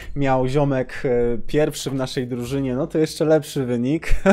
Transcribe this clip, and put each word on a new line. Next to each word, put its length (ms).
miał 320
ziomek, 560
e, 340
pierwszy 520
w 40
naszej 320
drużynie. 480
No 120
to 120
jeszcze 260
lepszy 400
wynik, 500